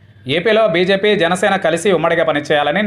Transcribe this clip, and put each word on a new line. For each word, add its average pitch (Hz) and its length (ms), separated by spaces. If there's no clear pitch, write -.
ఏపీలో 214 260
బీజేపీ, 190 360
జనసేన 185 320
కలిసి 165 300
ఉమ్మడిగా 165 340
పనిచేయాలని 147 560